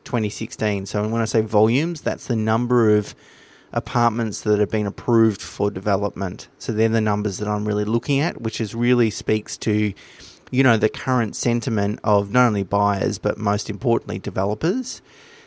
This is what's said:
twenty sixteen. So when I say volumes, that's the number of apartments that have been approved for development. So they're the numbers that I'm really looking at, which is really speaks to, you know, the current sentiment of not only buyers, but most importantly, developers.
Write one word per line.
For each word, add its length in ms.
twenty 240
sixteen. 560
So 240
when 140
I 20
say 160
volumes, 640
that's 240
the 100
number 580
of 200
apartments 720
that 180
have 100
been 160
approved 540
for 300
development. 800
So 140
they're 180
the 100
numbers 380
that 100
I'm 180
really 200
looking 340
at, 220
which 180
is 140
really 340
speaks 480
to, 380
you 120
know, 140
the 140
current 440
sentiment 720
of 260
not 180
only 160
buyers, 520
but 220
most 320
importantly, 480
developers. 800